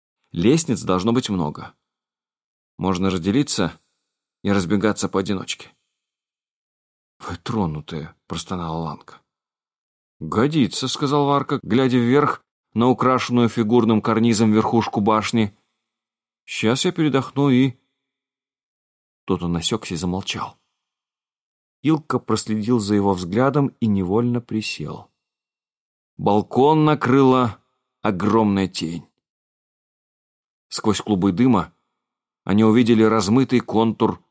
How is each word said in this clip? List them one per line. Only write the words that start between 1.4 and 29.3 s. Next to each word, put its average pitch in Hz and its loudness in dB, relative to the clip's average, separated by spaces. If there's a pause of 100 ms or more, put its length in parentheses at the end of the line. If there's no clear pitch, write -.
Можно 92 -2
разделиться 95 -2 (600)
и 101 -2
разбегаться 98 -2
поодиночке». 95 -6 (1400)
«Вы - -12
тронутые», 80 -6 (140)
простонала 85 -8
Ланка. - -12 (960)
«Годится», 123 0
сказал 143 -2
Варка, 143 0
глядя 127 2
вверх 127 2 (300)
на 117 2
украшенную 120 2
фигурным 110 2
карнизом 110 2
верхушку 110 0
башни. 107 0 (880)
«Щас 117 -2
я 180 0
передохну 143 -2
и». 127 2 (1500)
Тут 87 -4
он 87 -2
осекся - -6
и 85 -6
замолчал. 92 -8 (1200)
Илка 147 -2
проследил 107 -2
за 104 0
его 101 2
взглядом 127 0 (120)
и 113 -2
невольно 107 -2
присел. 104 -10 (1080)
Балкон 123 2
накрыла 131 2 (420)
огромная 101 2
тень. 85 -8 (1600)